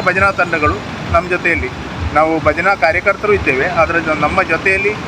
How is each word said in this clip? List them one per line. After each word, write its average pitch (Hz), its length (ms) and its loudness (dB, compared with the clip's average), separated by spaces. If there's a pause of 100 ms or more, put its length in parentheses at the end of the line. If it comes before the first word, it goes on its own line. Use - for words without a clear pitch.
ಭಜನಾ 190 300 2
ತಂಡಗಳು 170 440 0 (360)
ನಮ್ಮ 175 180 2
ಜೊತೆಯಲ್ಲಿ, 170 380 0 (460)
ನಾವು 156 260 2
ಭಜನಾ 165 360 2
ಕಾರ್ಯಕರ್ತರು 190 580 0
ಇದ್ದೇವೆ, 143 320 0
ಅದರ 165 320 2
ಜೊ-, 156 220 -2
ನಮ್ಮ 151 240 0
ಜೊತೆಯಲ್ಲಿ 190 500 0 (140)